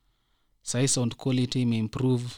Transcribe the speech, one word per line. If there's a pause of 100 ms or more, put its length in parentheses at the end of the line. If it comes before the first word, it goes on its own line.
(640)
Sahi
sound
quality
imeimprove. (120)